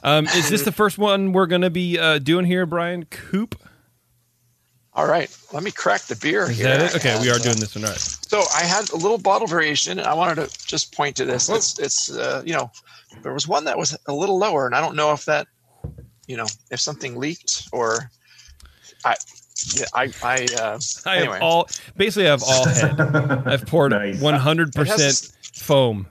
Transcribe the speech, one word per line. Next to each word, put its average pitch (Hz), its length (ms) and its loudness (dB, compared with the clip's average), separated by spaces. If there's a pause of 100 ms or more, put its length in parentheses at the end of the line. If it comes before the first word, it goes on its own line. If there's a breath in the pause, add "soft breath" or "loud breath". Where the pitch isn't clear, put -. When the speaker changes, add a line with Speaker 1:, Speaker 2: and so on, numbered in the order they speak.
Speaker 1:
Um, 151 240 2
is 165 220 2
this 202 140 2
the 202 80 0
first 208 260 0
one 196 360 2
we're 185 120 4
gonna 180 240 2
be, 175 300 -2
uh, 160 200 4
doing 165 260 2
here, 180 200 2
Brian 170 400 -4
Coop? - 500 -6 (1400 soft breath)
Speaker 2:
All 151 140 2
right, 151 220 2 (220)
let 147 100 -6
me 196 100 -6
crack 190 320 0
the - 120 -8
beer 160 280 0
Speaker 1:
Is 120 160 -2
Speaker 2:
here. 117 100 2
Speaker 1:
that 135 120 4
it? 175 140 0
Okay, - 260 2
we 123 80 2
are 120 40 4
Speaker 2:
And, 120 80 2
uh, - 20 -2
Speaker 1:
doing 117 160 2
this 107 160 -6
one. 107 80 -8
All 107 80 -2
right. 90 80 -8
Speaker 2:
So - 440 -2 (120)
I 160 80 2
had 190 280 0
a - 40 -4
little 196 220 2
bottle 202 280 2
variation, 160 540 0
and - 80 -2
I 147 60 2
wanted 165 220 2
to - 320 -8
just - 280 -6
point 143 220 -2
to 131 80 0
this. 127 240 0
It's, 214 300 0
it's, 139 360 -4
uh, 127 300 -4
you 165 80 -4
know, 127 180 -4 (520 loud breath)
there 135 100 -8
was 139 120 -4
one 226 200 -2
that 294 120 -2
was 156 200 -4 (100)
a 143 60 -4
little 185 240 0
lower, 180 280 0
and 123 80 -2
I 131 60 2
don't 156 160 -2
know 151 160 2
if 147 140 -2
that, 151 220 0 (800)
you 127 100 -8
know, 113 80 -6 (260)
if - 80 -8
something 139 380 -6
leaked - 560 -6
or 117 360 -2 (960 soft breath)
I, 120 120 2 (580)
yeah, 120 200 0
I, 127 200 0 (100)
I, 123 240 0 (140)
uh, 110 180 -4 (260)
Speaker 1:
I 185 120 2
Speaker 2:
anyway. 143 160 0
Speaker 1:
have 92 100 -4
all, 165 240 4 (300 loud breath)
basically 196 300 2
I 147 40 6
have 131 120 2
all 131 220 4
head. 151 360 2
Speaker 3:
<laughs> 139 440 0
Speaker 1:
I've 127 200 -2
poured 151 260 4
Speaker 3:
Nice. 101 300 -2
Speaker 1:
one 147 140 4
hundred 151 360 2
percent 151 300 2
Speaker 2:
It - 20 4
has - 300 0 (220)
Speaker 1:
foam. 117 560 2